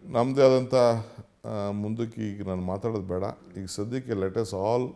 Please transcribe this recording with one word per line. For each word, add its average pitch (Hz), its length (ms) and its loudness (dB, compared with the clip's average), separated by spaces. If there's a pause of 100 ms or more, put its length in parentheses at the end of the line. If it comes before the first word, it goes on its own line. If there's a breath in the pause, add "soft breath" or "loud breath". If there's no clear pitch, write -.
(120)
ನಮ್ಮದೇ 131 300 4
ಆದಂಥ, 131 320 6 (720 loud breath)
ಆ, 104 240 -4
ಮುಂದಕ್ಕೆ 110 520 -4
ಈಗ 101 260 -6
ನಾನು 92 140 -2
ಮಾತಾಡೋದು 98 400 -2
ಬೇಡ. 92 220 -4 (340)
ಈಗ 95 80 -8
ಸದ್ಯಕ್ಕೆ 120 460 -6
let 95 200 -2
us 113 160 -2
all 110 480 0